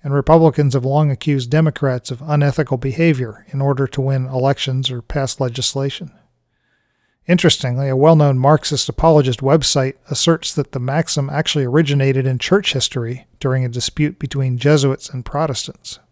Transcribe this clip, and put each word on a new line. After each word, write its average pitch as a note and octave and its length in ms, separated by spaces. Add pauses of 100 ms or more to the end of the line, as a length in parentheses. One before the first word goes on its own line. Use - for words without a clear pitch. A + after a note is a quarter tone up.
and C#3 100
Republicans D3 600
have C3 100
long C#3+ 240
accused C3+ 420
Democrats C#3+ 600
of B2 160
unethical D3 520
behavior C3 760
in C#3 100
order C#3 240
to - 140
win C3 260
elections C3 640
or B2 100
pass - 380
legislation. C3+ 720 (1200)
Interestingly, C#3 600
a C3 80
well-known C#3+ 440
Marxist C#3+ 480
apologist D3+ 520
website C3+ 540 (160)
asserts - 420
that - 200
the C3 80
maxim C#3 500
actually C#3+ 340
originated C3+ 600
in B2+ 140
church - 320
history B2 560 (100)
during C3 260
a B2+ 40
dispute B2 500
between C3 400
Jesuits C#3 500
and B2 160
Protestants. - 760 (120)